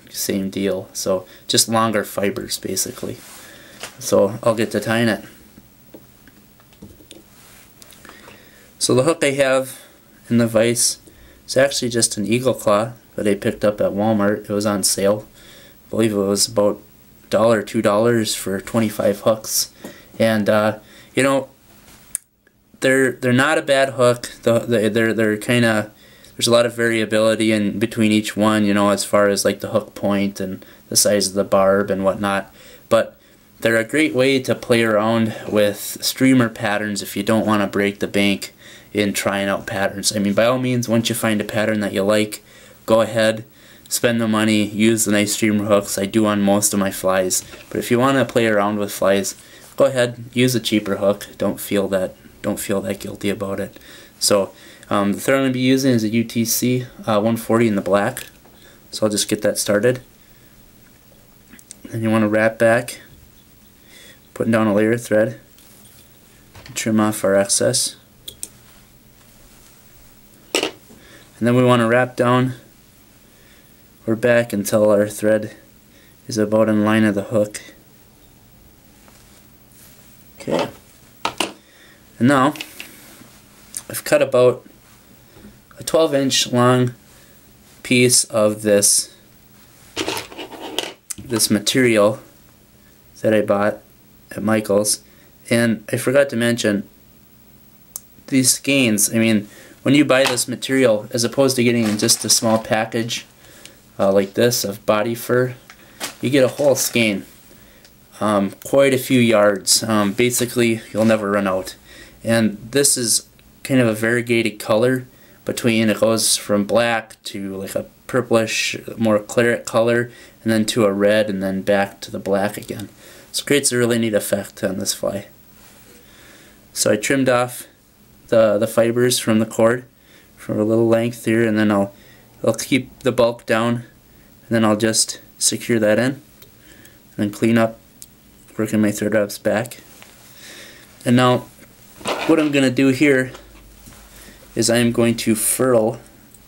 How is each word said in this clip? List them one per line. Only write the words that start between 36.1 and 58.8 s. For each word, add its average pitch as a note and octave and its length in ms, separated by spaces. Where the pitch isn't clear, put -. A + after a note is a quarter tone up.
patterns G#2 520
if - 160
you G2 60
don't G#2+ 240
wanna G#2 200
break G2+ 300
the F#2+ 100
bank G2+ 460
in G2+ 200
trying G2 340
out G2 180
patterns. G2 500
I A2 40
mean, G2+ 140
by G#2+ 120
all B2+ 140
means, B2 280
once A2+ 220
you A2+ 60
find G#2+ 260
a - 40
pattern G#2+ 340
that G2+ 140
you G2+ 100
like, G#2+ 400
go A2+ 160
ahead, A2 420
spend A#2 320
the A2+ 60
money, G#2+ 380
use G#2+ 400
the G2+ 80
nice G#2 200
streamer G#2 320
hooks. G2+ 320
I G2 80
do G#2+ 220
on G#2 140
most G2+ 340
of G2+ 40
my G2 120
flies. F#2 520
But - 100
if G#2 100
you A#2+ 80
wanna C3 280
play A#2 200
around G#2 320
with G2+ 140
flies, G2 440
go C#3 80
ahead, B2 480
use B2 200
a A#2 60
cheaper G#2 380
hook. G2+ 300
Don't F#2+ 200
feel G2+ 280
that, F#2 260
don't G2 160
feel G2 220
that G2+ 180
guilty G2+ 320
about G2 280
it. F#2+ 200
So, G2 340
um, G2+ 220
the F#2 60
thread C3+ 180
I'm C3+ 80
gonna C3 80
be B2+ 60
using C3 320
is A2+ 120
a G#2+ 60
U A#2 140
T A#2 220
C, B2 400
uh, A2 120
one A2+ 180
forty A#2 300
in G#2+ 80
the G2 60
black. G2+ 440